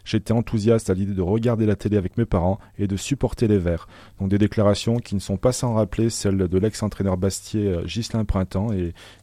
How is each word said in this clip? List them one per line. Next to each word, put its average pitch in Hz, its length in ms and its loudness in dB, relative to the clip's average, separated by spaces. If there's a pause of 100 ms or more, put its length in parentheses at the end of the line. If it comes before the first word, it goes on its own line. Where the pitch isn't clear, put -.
j'étais - 280 0
enthousiaste 113 580 2
à 92 40 4
l'idée 98 180 -2
de 95 100 -2
regarder 113 440 0
la 101 100 2
télé 104 200 0
avec 90 200 -2
mes 117 80 2
parents 92 340 0 (200)
et 101 100 0
de 98 80 -2
supporter 123 500 -2
les 104 120 6
Verts. » 85 280 -2 (340)
Donc, 98 100 0
des 101 80 2
déclarations 104 580 2
qui 113 180 -6
ne 98 60 0
sont 98 160 -4
pas 127 160 2
sans 120 220 -2
rappeler 110 340 0
celles 98 300 -2
de 90 200 2
l'ex-entraîneur 98 600 -2
bastiais, 101 500 -2
euh, 85 160 0
Ghislain 110 400 -4
Printemps, 98 480 -2
et, 87 220 -2 (280)